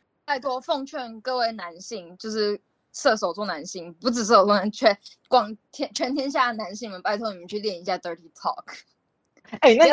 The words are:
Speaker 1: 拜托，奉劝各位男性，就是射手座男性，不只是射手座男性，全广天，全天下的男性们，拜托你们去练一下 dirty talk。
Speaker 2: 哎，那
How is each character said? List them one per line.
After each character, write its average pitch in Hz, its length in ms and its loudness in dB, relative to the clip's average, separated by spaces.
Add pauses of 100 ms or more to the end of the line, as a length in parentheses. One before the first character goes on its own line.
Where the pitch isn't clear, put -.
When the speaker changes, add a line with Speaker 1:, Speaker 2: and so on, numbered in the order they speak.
(260)
Speaker 1:
拜 285 140 -2
托， 262 200 -4
奉 277 260 -4
劝 240 360 -10
各 254 160 -2
位 226 160 0
男 175 260 -12
性， 180 380 -12
就 220 120 -10
是 208 300 0 (340)
射 233 220 4
手 185 180 -2
座 208 120 -6
男 160 200 -8
性， 175 300 -12
不 233 140 -2
只 240 100 0
是 220 60 0
射 226 100 0
手 190 100 4
座 202 100 4
男 190 80 0
性， 208 80 -2
全 208 260 2 (300)
广 220 280 2 (160)
天， - 220 -8
全 262 220 -4
天 277 140 -2
下 269 180 2
的 240 60 -2
男 214 220 -8
性 208 160 -10
们， 180 100 -12
拜 208 160 -2
托 220 140 -6
你 185 80 -12
们 175 80 -16
去 208 120 -6
练 202 200 -6
一 175 60 -18
下 185 120 -2
dirty 170 360 -10
talk。 - 300 -4 (960)
Speaker 2:
哎， 226 180 10
那 311 160 10